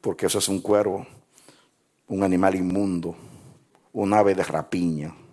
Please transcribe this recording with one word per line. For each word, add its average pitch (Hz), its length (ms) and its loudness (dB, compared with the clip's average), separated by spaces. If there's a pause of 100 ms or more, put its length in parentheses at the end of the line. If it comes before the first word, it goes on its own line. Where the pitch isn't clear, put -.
porque 95 260 -2
eso 104 100 0
es 98 100 0
un 98 140 -2
cuervo, 104 460 0 (1000)
un 98 160 -2
animal 95 300 2
inmundo, 92 600 -2 (800)
un 104 200 -2
ave 101 220 4
de 92 80 -2
rapiña. 80 720 -4 (180)